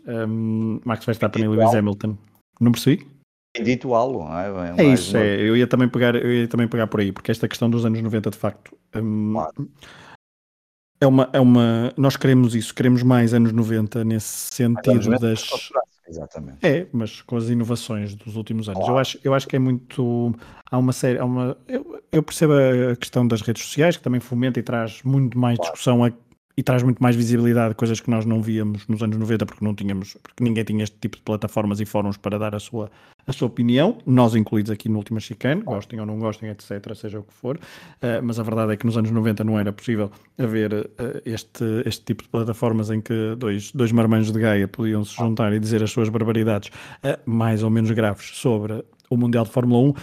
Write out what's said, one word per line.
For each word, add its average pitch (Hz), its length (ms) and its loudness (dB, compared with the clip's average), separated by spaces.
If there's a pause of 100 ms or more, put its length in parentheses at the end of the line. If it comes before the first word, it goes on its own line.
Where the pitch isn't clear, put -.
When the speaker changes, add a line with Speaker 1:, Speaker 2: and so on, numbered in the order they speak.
Speaker 1:
Ahm, 110 760 -4
Max 113 220 -4
Verstappen 113 360 0
e 110 40 2
Speaker 2:
Dito 107 100 0
Speaker 1:
Lewis 110 120 6
Speaker 2:
algo. 113 100 4
Speaker 1:
Hamilton. 104 400 -2 (440)
Não 120 120 6
percebi? - 340 2 (460)
Speaker 2:
Tem 117 100 -6
dito 123 320 0
algo, 117 300 0
não 82 120 -8
é? 98 140 -4
Bem, 87 320 0
Speaker 1:
É 151 60 8
Speaker 2:
mais 127 100 6
Speaker 1:
isso, 92 180 -2
Speaker 2:
uma 110 60 4
Speaker 1:
é. 101 180 2
Eu 110 140 4
ia 123 100 4
também 123 220 4
pegar, 120 260 2
eu 120 180 0
ia 120 160 2
também 117 200 0
pegar 117 200 0
por 110 120 -2
aí, 98 140 0
porque - 180 -4
esta 113 160 -2
questão 117 220 -2
dos 117 160 0
anos 113 160 -2
noventa, 110 280 -2
de 101 80 -6
facto, - 400 -8 (160)
hum, 107 400 -2
Speaker 2:
Claro. 80 360 -6 (1300)
Speaker 1:
é 139 60 6
uma, 131 240 4
é 139 80 2
uma, 120 580 4
nós 135 200 2
queremos 127 380 4
isso, 110 200 -6
queremos 123 280 4
mais 120 300 4
anos 117 200 4
noventa 113 500 0
nesse - 600 -4
Speaker 2:
Mais 120 60 2
anos 117 140 -2
Speaker 1:
sentido 117 220 4
Speaker 2:
noventa 117 240 2
Speaker 1:
das 110 200 -4
Speaker 2:
para 127 80 -2
trás, - 300 -6 (200)
exatamente. 76 540 -14
Speaker 1:
É, 170 300 2
mas 113 300 -4
com - 160 -6
as 113 120 -2
inovações 113 640 -2
dos 104 220 -16
últimos 110 320 -6
anos. 95 140 -6
Speaker 2:
Claro. 123 140 0
Speaker 1:
Eu 135 40 4
acho, - 240 -2
eu 135 100 0
acho 135 140 0
que - 80 -4
é 135 40 0
muito, 120 760 -2 (340)
há 123 80 -2
uma 127 140 2
série, 127 260 0
há 127 80 -4
uma, 123 300 -2 (120)
eu, 262 340 -8 (100)
eu 156 100 4
percebo 151 320 2 (380)
a 120 60 -2
questão - 280 0
das 113 160 0
redes - 220 -4
sociais, 165 320 2
que - 80 -14
também 123 160 -2
fomenta 123 400 -2
e 110 40 -2
traz 113 400 -4
muito 131 360 2
mais 120 180 2
Speaker 2:
Claro. 85 140 -4
Speaker 1:
discussão 120 320 2
a, 120 80 2 (460)
e 127 60 -2
traz 127 200 2
muito 127 180 0
mais 123 140 4
visibilidade, 120 580 2
coisas 113 280 -2
que - 100 -4
nós 110 140 0
não 113 160 0
víamos 107 480 -4
nos 107 120 -4
anos 110 160 -2
noventa, 110 280 -2
porque - 180 -10
não 107 100 -2
tínhamos, 98 480 -8
porque - 220 -8
ninguém 113 220 0
tinha 107 180 -2
este - 160 -8
tipo - 160 -8
de - 80 -20
plataformas 104 560 -2
e 107 60 -4
fóruns 101 320 -2
para 104 200 -6
dar 107 160 -6
a 104 60 -8
sua, 107 320 -10 (340)
a 135 60 -4
sua 131 160 -4
opinião, 131 580 2
nós 123 300 4
incluídos 107 340 0
aqui 110 200 -6
no 107 80 -2
Última 107 240 -6
Chicane, 135 400 -4
gostem 110 400 -8
ou 107 40 -10
não 107 140 -8
gostem, 110 300 -6
et 101 120 -14
cetera, 101 340 -12
seja 107 240 -12
o 101 40 -12
que - 100 -20
for. 131 240 -8 (440)
Eh, 120 180 -2
mas 117 220 -4
a - 20 -4
verdade 110 300 0
é - 20 -2
que 101 100 -4
nos 117 120 0
anos 110 120 0
noventa 110 320 0
não 110 160 0
era 101 140 -2
possível 104 400 -4 (260)
haver, 110 360 -2 (240)
eh, 123 300 -8
este, - 360 -8 (220)
este - 180 -6
tipo - 200 -4
de - 60 -20
plataformas 113 640 -2
em 110 80 -2
que 110 380 -4
dois, 104 340 -6
dois 117 220 0
marmanjos 113 400 4
de 110 80 -2
Gaia 104 260 2
podiam 107 380 -2
se - 100 -14
juntar 113 380 0
e 107 60 0
dizer 110 220 0
as 107 100 0
suas 110 180 0
barbaridades, 110 600 0 (320)
eh, 139 220 -2
mais 113 380 2
ou 110 60 2
menos 110 220 2
graves 107 460 -2
sobre 110 460 -2 (280)
o 123 60 2
Mundial 120 260 2
de 110 60 -4
Fórmula 123 400 4
um, 143 140 4